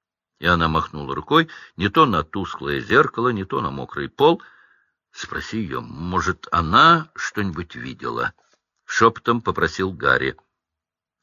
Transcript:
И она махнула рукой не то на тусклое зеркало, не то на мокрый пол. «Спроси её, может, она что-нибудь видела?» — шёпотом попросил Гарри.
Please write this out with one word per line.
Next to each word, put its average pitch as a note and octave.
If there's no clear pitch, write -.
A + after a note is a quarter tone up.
И E2
она E2
махнула D2+
рукой D#3
не G2
то D#3
на E2+
тусклое D2
зеркало, A#2+
не G2
то C3+
на D#2+
мокрый C2+
пол. D#3
«Спроси -
её, C#2
может, E2
она C#3+
что-нибудь F2
видела?» — A#1+
шёпотом A#2
попросил F#2
Гарри. C2